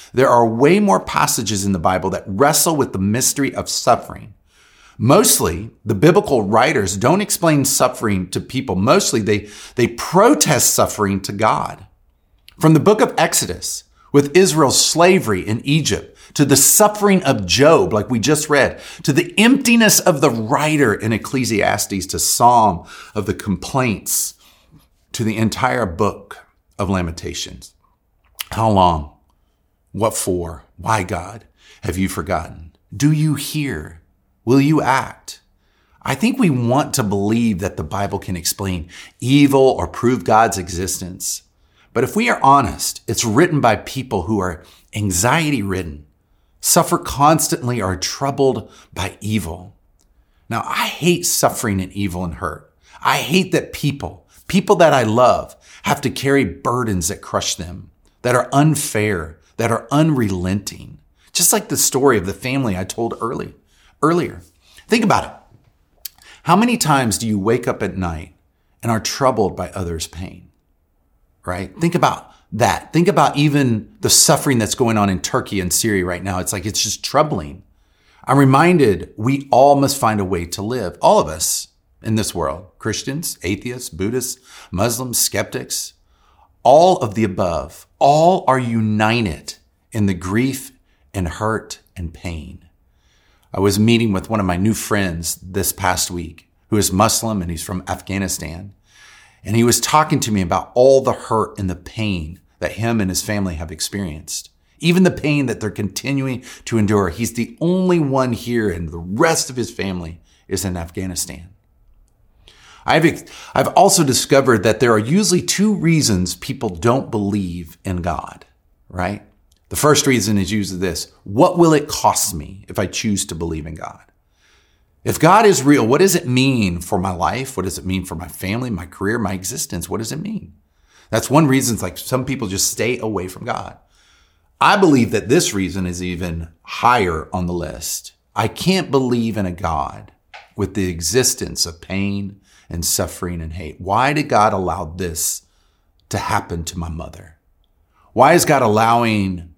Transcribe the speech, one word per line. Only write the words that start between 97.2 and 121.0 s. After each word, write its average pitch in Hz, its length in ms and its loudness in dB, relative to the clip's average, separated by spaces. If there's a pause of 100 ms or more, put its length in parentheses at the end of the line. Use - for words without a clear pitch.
and 85 80 -6
he's 82 140 -8
from 92 240 -8
Afghanistan. 92 840 -8 (680)
And 104 140 -2
he 117 80 6
was 120 160 2
talking 151 400 2
to 110 100 -4
me 104 100 0
about 90 340 -2
all 135 260 6
the 117 120 0
hurt - 460 -2
and 98 100 -2
the 87 60 -4
pain 87 640 -6 (200)
that 78 120 -6
him 113 280 -2
and 92 100 0
his 87 120 -4
family 98 340 -4
have 80 160 -10
experienced. 80 760 -10 (280)
Even 175 240 2
the 180 80 6
pain 147 360 -2
that 110 140 -6
they're 107 100 -4
continuing 127 760 -6 (220)
to 113 120 0
endure. 101 300 2
He's 113 260 -6
the - 260 -6
only 180 380 2
one 131 340 0
here, 113 380 -2
and 85 180 -6
the 85 100 -12
rest 131 520 0
of 127 60 -12
his 117 140 -4
family 90 500 -8 (260)
is 98 180 -4
in 90 120 -4
Afghanistan. 85 720 -10 (1400)
I've 160 180 4
ex-, - 200 2 (300)
I've 139 140 2
also 185 360 4
discovered 127 580 2
that 110 180 2
there 120 120 4
are 110 60 4
usually 175 440 2
two 208 320 0
reasons 113 600 2
people 127 340 -8
don't 117 420 0
believe 98 720 -4
in 90 160 -4
God, - 460 -8 (420)
right? 92 340 -6 (460)
The 98 80 -8
first 147 300 4
reason 110 300 2
is 95 140 0
usually 95 300 -4
this: 87 320 -6 (120)